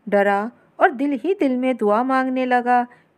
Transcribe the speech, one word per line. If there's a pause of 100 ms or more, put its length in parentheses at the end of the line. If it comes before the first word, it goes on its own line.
डरा (300)
और
दिल
ही
दिल
में
दुआ
मांगने
लगा (320)